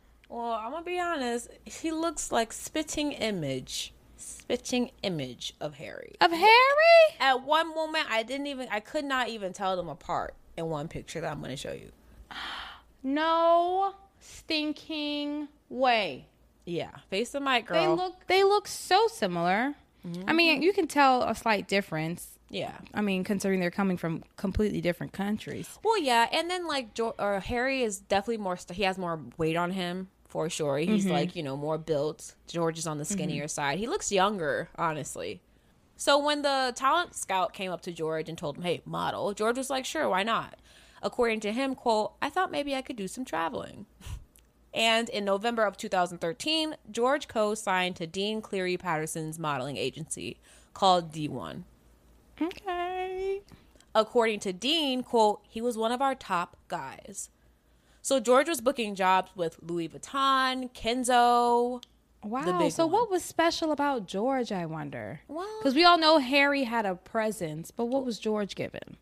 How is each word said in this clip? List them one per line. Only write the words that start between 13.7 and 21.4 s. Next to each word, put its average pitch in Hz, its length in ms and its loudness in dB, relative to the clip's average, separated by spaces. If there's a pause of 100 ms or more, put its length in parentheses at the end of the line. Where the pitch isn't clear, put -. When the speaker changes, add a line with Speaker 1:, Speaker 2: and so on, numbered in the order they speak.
Speaker 2:
stinking 294 1300 -4 (200)
way. 208 580 0 (380)
Speaker 1:
Yeah. 151 260 -6 (180)
Face 208 220 -2
the 277 100 -4
mic, 247 260 0
Speaker 2:
They - 60 -4 (120)
Speaker 1:
girl. 339 100 4
Speaker 2:
look, 359 320 -4
they 381 160 6
look 403 240 4
so 415 400 2
similar. 196 680 0 (520)
I 277 60 2
mean, 330 220 6
Speaker 1:
Mm-hmm. 262 80 0
Speaker 2:
you 381 100 4
can 381 140 0
tell 262 360 4
a - 120 0
slight 208 320 0